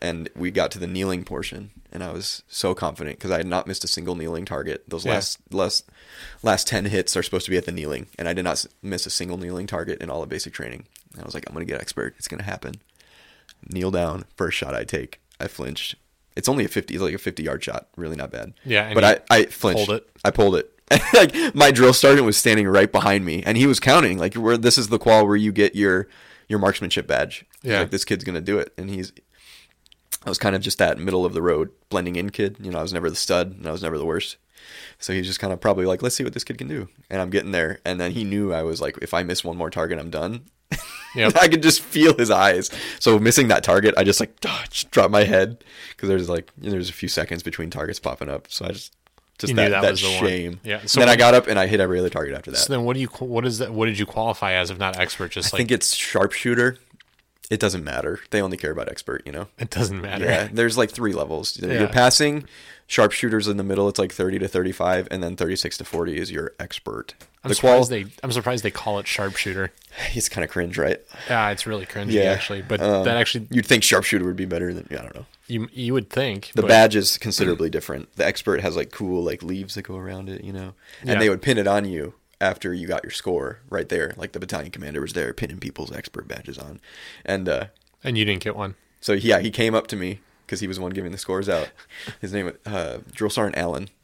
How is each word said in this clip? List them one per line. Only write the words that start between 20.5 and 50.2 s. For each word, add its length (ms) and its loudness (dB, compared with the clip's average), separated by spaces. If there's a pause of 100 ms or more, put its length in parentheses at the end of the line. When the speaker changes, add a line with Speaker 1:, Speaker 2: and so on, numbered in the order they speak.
Speaker 1:
it. 120 -2 (220)
<laughs> 100 6 (140)
Like, 400 6
my 160 8
drill 240 8
sergeant 320 8
was 100 2
standing 300 4
right 240 6
behind 340 4
me, 200 -4
and 120 0
he 100 6
was 140 4
counting. 380 4
Like, 160 0
where, 240 2
this 180 4
is 120 0
the 100 2
qual 280 8
where 100 4
you 160 2
get 240 4
your 320 2 (440)
your 80 0
marksmanship 480 -2
badge. 360 -2 (180)
Speaker 3:
Yeah. 180 0
Speaker 1:
Like, 100 -2
this 140 -2
kid's 180 -4
gonna 180 -6
do 180 -2
it. 200 -6
And 100 -10
he's, 240 -10 (1120)
I 40 -10
was 100 -2
kind 160 0
of 80 -2
just 160 -4
that 200 4
middle 280 0
of 60 -2
the 100 -4
road 280 2 (180)
blending 280 -2
in 140 -4
kid. 300 -4
You 100 -10
know, 80 -6
I 40 -2
was 100 -6
never 180 -2
the 60 -6
stud 400 0
and 100 -14
I 60 -6
was 100 -8
never 160 -4
the 60 -4
worst. 320 -4 (640)
So 120 -6
he's 140 -2
just 140 -6
kind 120 -2
of 80 -6
probably 260 2
like, 160 0
"Let's 120 0
see 80 -2
what 120 -6
this 100 -8
kid 140 -10
can 100 -10
do." 200 -10 (220)
And 100 -4
I'm 100 -4
getting 200 0
there. 340 0
And 140 -4
then 140 -2
he 100 -6
knew 300 -2
I 100 -2
was 180 -4
like, 220 -6
"If 100 -10
I 120 0
miss 180 -4
one 140 -8
more 140 -6
target, 280 -2
I'm 120 -10
done." 320 -6 (280)
<laughs> 80 -6 (360)
Speaker 3:
Yep. 220 4
Speaker 1:
I 120 10
could 140 6
just 200 6
feel 340 6
his 140 4
eyes. 400 4 (280)
So 200 6
missing 300 4
that 140 6
target, 360 6
I 60 6
just, 140 4
like, 220 -4
<sighs> 300 -6
just 200 -8
dropped 200 6
my 140 6
head 380 2 (360)
'cause 100 -2
there's, 220 2
like, 280 -4
you 100 -10
know, 20 -2
there's 180 -2
a 60 -10
few 160 -6
seconds 320 -4
between 260 -8
targets 320 -8
popping 300 -6
up. 200 -8
So 140 -8
I 40 -6
just 260 -10 (480)
just 80 -2
Speaker 2:
You 60 0
knew 60 6
Speaker 1:
that, 80 4
Speaker 2:
that 120 2
Speaker 1:
that 80 6
Speaker 2:
was 120 0
the 60 0
one. 160 -2